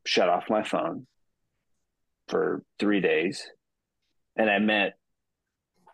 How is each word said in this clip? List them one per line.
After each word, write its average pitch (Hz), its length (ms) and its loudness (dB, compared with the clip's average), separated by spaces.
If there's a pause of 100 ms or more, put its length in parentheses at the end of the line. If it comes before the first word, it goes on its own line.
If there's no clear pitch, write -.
shut 95 240 2
off 87 200 0
my 107 140 0
phone 85 440 -6 (1200)
for 90 360 -2 (140)
three 104 240 2
days, 87 420 0 (920)
and 110 140 2
I 101 100 2
met 104 340 2 (1000)